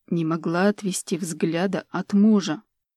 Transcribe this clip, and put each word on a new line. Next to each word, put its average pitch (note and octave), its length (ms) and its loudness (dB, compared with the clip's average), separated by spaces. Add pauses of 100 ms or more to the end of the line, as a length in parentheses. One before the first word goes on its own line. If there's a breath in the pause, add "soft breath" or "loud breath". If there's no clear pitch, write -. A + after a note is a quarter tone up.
не E3+ 160 0
могла E3 440 0
отвести G3+ 480 -4
взгляда E3+ 760 -2
от - 220 -6
мужа. G3+ 500 4 (340)